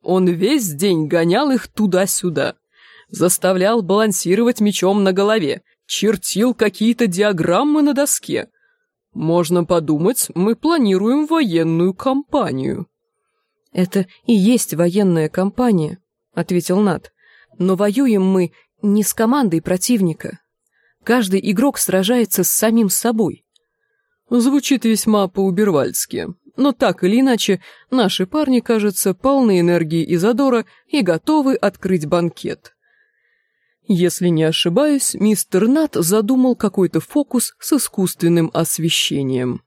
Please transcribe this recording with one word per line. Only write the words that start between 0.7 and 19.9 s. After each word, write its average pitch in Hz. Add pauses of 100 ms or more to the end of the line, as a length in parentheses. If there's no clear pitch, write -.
день 160
гонял 170
их 254
туда-сюда, 180 (560)
заставлял 185
балансировать 208
мечом 202
на 190
голове, 196 (240)
чертил 220
какие-то 226
диаграммы 202
на 285
доске. 226 (640)
Можно 170
подумать, 165
мы 208
планируем 262
военную 175
кампанию». 190 (840)
«Это 180 (180)
и 240
есть 226
военная 175
кампания», 190 (340)
ответил 180
Нат. 196 (460)
«Но 185
воюем 208
мы 185 (280)
не 208
с -
командой 226
противника. 180 (640)